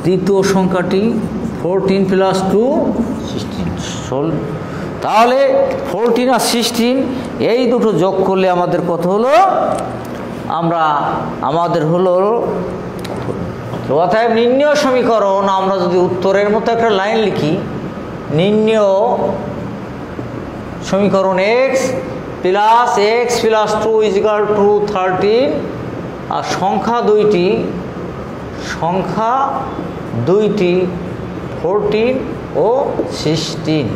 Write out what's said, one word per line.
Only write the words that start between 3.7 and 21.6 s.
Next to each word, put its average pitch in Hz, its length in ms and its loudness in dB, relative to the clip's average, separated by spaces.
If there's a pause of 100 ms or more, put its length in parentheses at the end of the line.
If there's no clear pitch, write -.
ষোল। 143 220 -2 (720)
তাহলে 262 640 4 (240)
ফোরটিন 240 380 2
আর 247 100 4
সিক্সটিন 240 640 0 (360)
এই 226 320 2
দুটো 220 220 2
যোগ 190 320 2
করলে 190 240 2
আমাদের 175 380 2
কত 170 200 0
হলো? 220 240 2 (1160)
আমরা, 160 540 0 (400)
আমাদের 165 440 0
হলো, 185 640 2 (1400)
অতএব 190 420 2
নির্ণয় 262 440 4
সমীকরণ, 214 760 2
আমরা 190 280 0
যদি 180 200 0
উত্তরের 190 520 2
মতো 214 220 0
একটা 226 180 2
লাইন 208 280 0
লিখি, 180 400 0 (720)
নির্ণয় 214 500 2 (2000)
সমীকরণ 190 560 2
x 240 340 2 (720)